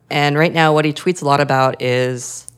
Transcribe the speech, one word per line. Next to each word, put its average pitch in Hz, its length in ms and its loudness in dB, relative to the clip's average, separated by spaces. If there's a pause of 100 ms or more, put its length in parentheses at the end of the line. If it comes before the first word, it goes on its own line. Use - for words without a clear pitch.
and 147 300 0
right 170 140 2
now 160 200 2
what 151 120 2
he 151 80 0
tweets 180 280 -4
a 156 40 -8
lot 143 160 2
about 131 420 0
is 127 640 -4 (120)